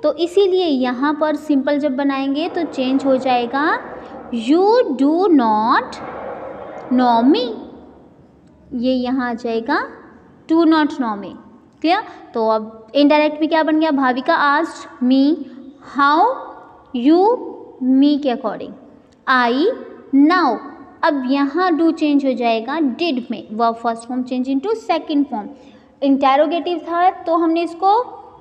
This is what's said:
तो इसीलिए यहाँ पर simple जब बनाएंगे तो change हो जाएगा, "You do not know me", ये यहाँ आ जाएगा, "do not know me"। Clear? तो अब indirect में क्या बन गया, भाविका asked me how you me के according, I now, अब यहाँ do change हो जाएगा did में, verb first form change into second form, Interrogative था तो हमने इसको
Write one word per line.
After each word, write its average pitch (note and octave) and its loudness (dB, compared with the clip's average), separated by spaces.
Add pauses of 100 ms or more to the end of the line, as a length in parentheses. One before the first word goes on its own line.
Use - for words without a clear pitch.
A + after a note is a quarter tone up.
तो F#4+ 2
इसीलिए F#4 2
यहाँ C4 0
पर D4+ 0
simple D4 0
जब C#4 -2
बनाएंगे C#4 -2
तो F4 -4
change C4+ -2
हो C4+ 4
जाएगा, C4 0 (680)
"You G4+ 4 (180)
do D#4+ 2
not B3+ 2 (1000)
know B3 4
me", A#4+ 0 (1200)
ये B3+ 0
यहाँ B3 -2
आ A#3+ -4
जाएगा, A#3 -4 (640)
"do E4 4
not D#4+ 4
know A3+ -6
me"। F#3 -14 (460)
Clear? F4+ 0 (300)
तो A3+ 0
अब A3 -4
indirect D4+ 4
में D#4 0
क्या D#4+ 0
बन D#4 2
गया, D#4+ 0
भाविका C#4 0
asked - -6
me C4+ 4 (640)
how D4 4 (800)
you F4 6 (560)
me C4+ 4
के C4 -2
according, F3+ -8 (580)
I C4 2 (600)
now, D#4+ 2 (460)
अब D4 0
यहाँ C#4+ 0
do E4 2
change C#4+ 0
हो C4 0
जाएगा A#3 -2
did C#4+ -2 (100)
में, - -10
verb A3+ 0 (100)
first A3+ -6
form B3+ -4
change B3+ -4
into F#4+ -2 (180)
second D#4 0
form, G#3 -8 (560)
Interrogative C#4+ 2
था E4+ 0
तो F4+ -2
हमने E4+ 2
इसको F#4+ -2 (200)